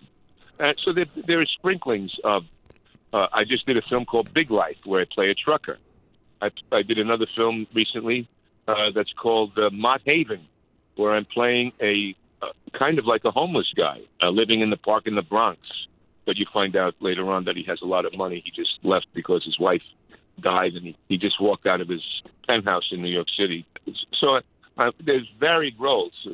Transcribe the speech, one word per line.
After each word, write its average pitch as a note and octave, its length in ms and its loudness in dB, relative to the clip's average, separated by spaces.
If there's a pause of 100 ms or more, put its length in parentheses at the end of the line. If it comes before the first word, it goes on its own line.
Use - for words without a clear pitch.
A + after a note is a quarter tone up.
(600)
And D3 240 2
so F#3 80 2
there, F3 140 2 (220)
there E3+ 120 4
are D#3 60 4
sprinklings B2 640 -2 (120)
of, G2+ 200 2 (680)
uh, G2 180 4
I G#2+ 140 2
just A#2+ 200 -2
did B2+ 120 2
a G#2+ 60 2
film B2 220 -2
called A2+ 280 -2
Big D3+ 180 0
Life, F2 340 0
where F#2+ 160 2
I F2 40 0
play G2 240 0
a G2+ 60 2
trucker. - 420 -2 (640)
I, G#2 80 0 (220)
I A2 100 4
did G#2+ 160 0
another A2 380 0
film A2+ 380 0
recently, A2+ 540 -2 (400)
uh, G#2+ 260 0
that's G#2 200 -2
called, A2 440 0
uh, G#2 140 4
Mott A#2+ 340 0
Haven, C3+ 360 0 (540)
where G#2+ 180 2
I'm G#2+ 120 0
playing B2 460 0 (100)
a, G#2 340 0 (260)
uh, - 60 -8 (260)
kind D3 260 2
of A2 60 -4
like A2+ 180 2
a A2+ 80 2
homeless D3+ 460 0
guy, C#2+ 240 0 (200)
uh, F2 80 4
living A2 320 2
in G#2+ 100 2
the G2+ 60 0
park G#2+ 300 0
in G#2+ 80 -2
the G2+ 60 2
Bronx. G#2 380 0 (640)
But G2 120 -2
you G2 140 0
find G2 240 0
out F#2 240 2
later F#2+ 320 -2
on F#2 140 0
that F#2+ 100 -2
he F2 120 -8
has F2 140 -6
a F2 40 -10
lot F2+ 200 0
of - 120 -6
money. F#2 260 -6
He E2+ 80 -14
just - 320 -6
left F#2 300 2
because F2 320 -2
his D#2+ 140 -6
wife F2+ 240 2 (580)
died, F#2 320 2
and F2 140 -12
he, E2 100 -16 (100)
he G2 100 0
just G2 220 -2
walked G2 280 0
out F#2 120 2
of F2 80 -6
his E2+ 140 -4 (460)
penthouse G2+ 440 0
in F2+ 100 -6
New F2 80 -4
York F2 180 -2 (100)
City. F2 280 -2 (540)
So, C3+ 200 4 (380)
uh, A#2+ 220 2
there's C3+ 280 0 (120)
varied D3 400 2
roles B2 320 0 (220)